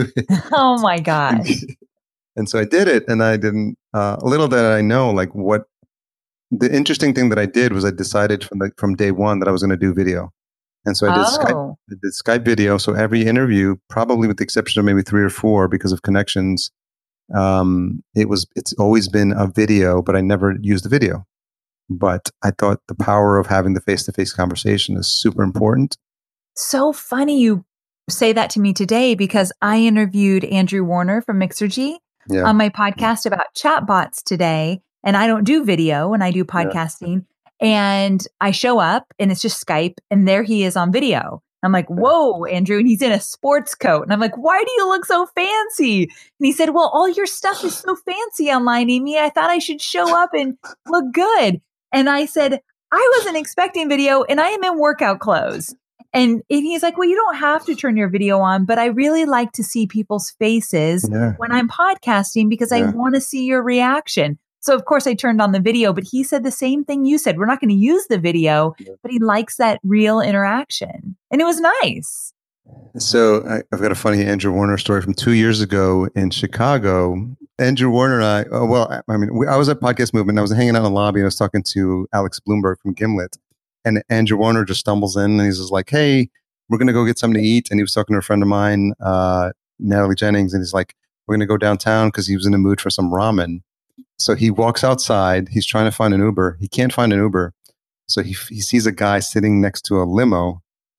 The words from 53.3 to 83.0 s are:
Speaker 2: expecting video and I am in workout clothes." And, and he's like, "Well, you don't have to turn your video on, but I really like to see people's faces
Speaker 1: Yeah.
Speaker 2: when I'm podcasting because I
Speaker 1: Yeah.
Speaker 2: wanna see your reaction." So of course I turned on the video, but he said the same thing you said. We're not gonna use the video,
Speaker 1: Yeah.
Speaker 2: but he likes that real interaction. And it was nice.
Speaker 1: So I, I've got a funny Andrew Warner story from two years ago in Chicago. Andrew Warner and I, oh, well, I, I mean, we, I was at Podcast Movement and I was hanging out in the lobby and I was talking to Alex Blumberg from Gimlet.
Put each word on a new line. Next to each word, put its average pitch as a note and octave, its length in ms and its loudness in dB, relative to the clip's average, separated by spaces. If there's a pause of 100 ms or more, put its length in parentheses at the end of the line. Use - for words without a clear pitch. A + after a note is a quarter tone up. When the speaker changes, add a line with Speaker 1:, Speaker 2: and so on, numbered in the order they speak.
Speaker 2:
expecting F4 500 -4
video C#4 360 2
and C#4 180 0
I E4+ 80 2
am G#4 160 -4
in F4 120 0
workout D4 440 0
clothes." - 520 -2 (380)
And, A#3 380 2
and C#4+ 140 0
he's E4 200 -2
like, E4+ 140 -2
"Well, F4+ 100 2
you F4+ 80 4
don't G4 220 0
have D4 300 0
to D#4 80 -2
turn A#3 200 -2
your G#3 140 0
video G3 320 2
on, F#3+ 240 2
but A3+ 120 0
I A#3 100 2
really C#4+ 360 2
like B3 300 0
to A3+ 100 -6
see A3 240 -2
people's G#3 440 -4
faces F#3 800 0
Speaker 1:
Yeah. A2+ 280 0
Speaker 2:
when A#3 160 -4
I'm A#3+ 160 2
podcasting A3+ 800 0
because A#3 240 -2
I A#3+ 60 2
Speaker 1:
Yeah. A3 120 0
Speaker 2:
wanna B3+ 300 0
see C4 240 -6
your B3+ 180 0
reaction." B3 720 -2 (220)
So C#4 140 0
of B3+ 120 0
course C#4 220 0
I B3 60 0
turned A3 280 0
on G3+ 100 2
the F#3+ 80 2
video, A3 320 2
but F#3+ 140 -4
he C4 180 -4
said C4+ 200 -2
the C4 80 -2
same C#4 340 -2
thing C#4+ 180 -2
you C#4+ 140 2
said. F#3 200 -2
We're G3+ 100 0
not C4 120 0
gonna G#3+ 140 2
use C#4+ 340 4
the A3 100 0
video, D#3+ 640 2
Speaker 1:
Yeah. G3 220 -18
Speaker 2:
but B3 100 -10
he B3 80 -2
likes A3 380 0
that A3 260 0
real G#3+ 380 2
interaction. G3 960 -4 (120)
And C#4 120 2
it - 20 4
was E4+ 160 0
nice. E4 720 -2 (680)
Speaker 1:
So A2+ 480 2
I, A2 180 -6 (100)
I've F#2+ 80 -4
got G2+ 100 0
a F#2+ 40 -2
funny G#2 280 0
Andrew G2+ 300 0
Warner G2+ 240 2
story G2 240 0
from F#2+ 140 -4
two B2 180 0
years A2 260 4
ago F#2+ 560 2
in F#2+ 140 0
Chicago. G2+ 1080 -2 (240)
Andrew B2+ 300 2
Warner B2+ 320 2
and - 40 2
I, G#2 280 0
oh, A#2 120 -2
well, A#2 240 2
I, - 120 -8 (120)
I G#2+ 40 0
mean, G#2 200 -2
we, C3+ 100 0
I C#3 100 2
was C#3+ 100 2
at D3 140 -2
Podcast A#2+ 320 -2
Movement G#2+ 220 0
and G#2 40 2
I G#2 40 2
was G2+ 100 -2
hanging A#2+ 220 2
out - 20 4
in A2 60 2
the G#2 80 2
lobby G2+ 280 0
and G2 60 2
I - 20 2
was - 80 -2
talking G2+ 280 -2 (100)
to F#2 400 -2
Alex G2 260 -4
Blumberg G2+ 420 -2
from G2 120 -6
Gimlet. G2+ 440 -4 (460)